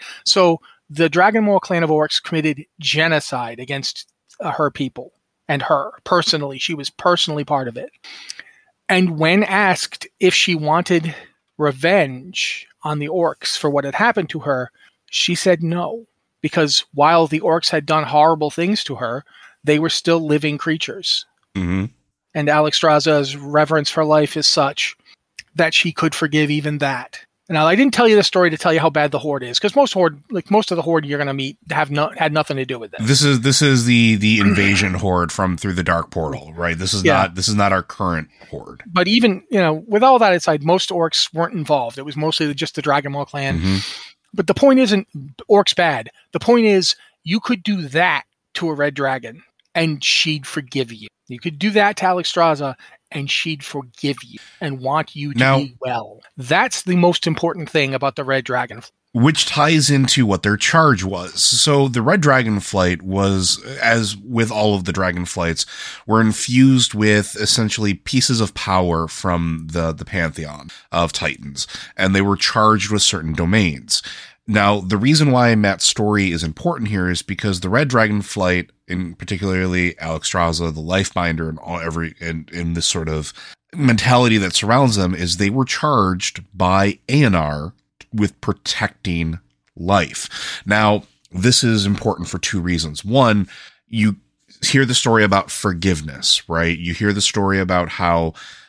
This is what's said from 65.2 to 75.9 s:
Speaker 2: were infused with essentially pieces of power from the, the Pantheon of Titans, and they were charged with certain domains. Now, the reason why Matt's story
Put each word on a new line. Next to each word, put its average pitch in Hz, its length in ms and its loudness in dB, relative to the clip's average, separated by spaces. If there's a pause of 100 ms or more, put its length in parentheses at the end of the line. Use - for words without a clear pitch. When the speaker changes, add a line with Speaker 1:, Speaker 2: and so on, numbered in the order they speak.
Speaker 2:
were 110 140 4
infused 123 720 4
with 104 420 2
essentially 107 580 0
pieces 120 460 -2
of 104 140 -2
power 87 560 0
from 82 600 -4
the, 82 220 -2
the 78 140 -10
Pantheon 78 640 -6 (240)
of 85 180 0
Titans, 71 560 -8 (300)
and 95 180 2
they 98 60 4
were 98 160 2
charged 107 520 2
with 104 120 0
certain 80 320 -2
domains. 85 680 0 (460)
Now, 104 320 2
the 92 180 -2
reason 143 340 2
why 123 240 4
Matt's 101 300 0
story 104 460 0